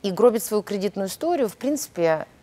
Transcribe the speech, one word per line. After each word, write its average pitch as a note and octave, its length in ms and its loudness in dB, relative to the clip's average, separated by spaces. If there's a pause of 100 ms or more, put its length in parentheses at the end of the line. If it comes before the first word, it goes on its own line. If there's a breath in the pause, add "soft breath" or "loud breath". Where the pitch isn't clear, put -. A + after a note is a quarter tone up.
И G3+ 80 -2
гробить A3 320 4
свою G#3+ 200 -2
кредитную G3 460 -4
историю, C#4+ 400 -2
в - 80 -10
принципе, E3+ 680 0 (160)